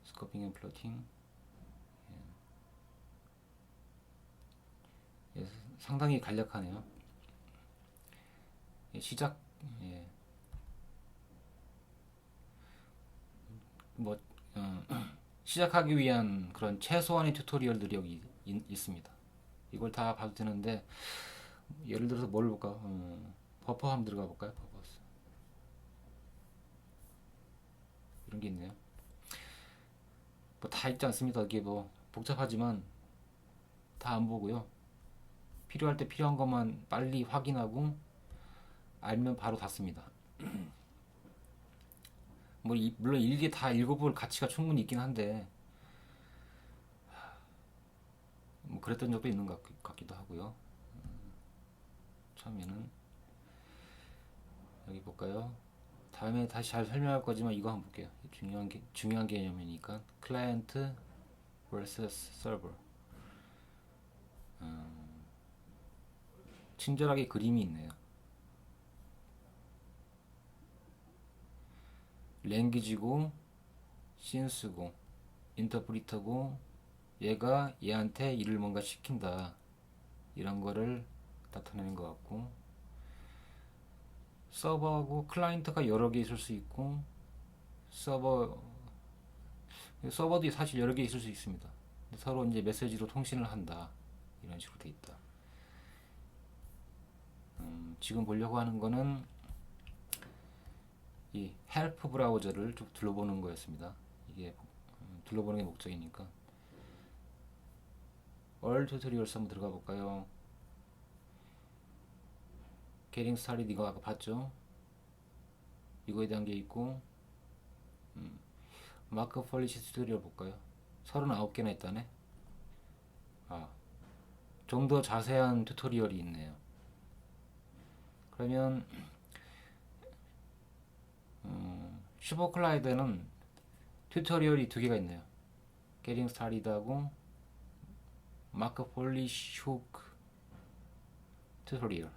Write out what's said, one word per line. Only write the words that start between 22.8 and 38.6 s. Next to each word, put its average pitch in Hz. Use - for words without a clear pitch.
버퍼 123
한번 123
들어가 101
볼까요? 104
버퍼. -
이런 104
게 104
있네요. 92
뭐, 135
다 -
있지 131
않습니다. 120
이게 104
뭐, 101
복잡하지만 117
다 120
안 113
보고요. 113
필요할 147
때 147
필요한 147
것만 123
빨리 131
확인하고 135